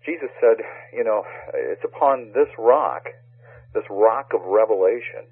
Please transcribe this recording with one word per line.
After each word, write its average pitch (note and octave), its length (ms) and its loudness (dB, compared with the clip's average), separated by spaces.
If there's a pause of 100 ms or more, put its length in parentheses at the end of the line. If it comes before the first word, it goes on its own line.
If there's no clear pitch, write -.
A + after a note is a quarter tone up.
Jesus D3+ 340 -8
said, A2+ 240 4 (300)
you A#2+ 100 -4
know, G#2+ 220 -2 (280)
"It's C#2 300 -6
upon B2+ 480 0
this C#3 260 0
rock, A#2 460 2 (680)
this G#2+ 160 -4
rock A2+ 440 2
of G2+ 120 0
revelation F#2+ 880 0